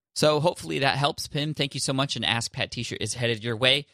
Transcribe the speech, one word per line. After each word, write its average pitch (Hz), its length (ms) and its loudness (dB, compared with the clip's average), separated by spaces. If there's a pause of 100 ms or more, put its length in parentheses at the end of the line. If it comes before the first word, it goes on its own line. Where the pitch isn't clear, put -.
(160)
So 151 240 4
hopefully 160 400 0
that 131 180 2
helps, 143 300 -2
Pim. 151 260 -4
Thank 143 220 -4
you 135 40 -6
so - 140 -2
much. 135 220 0
An 117 80 -4
Ask 117 280 0
Pat - 200 -6
t-shirt - 280 -6
is 107 140 -4
headed 117 300 -2
your 117 140 -2
way. 131 360 4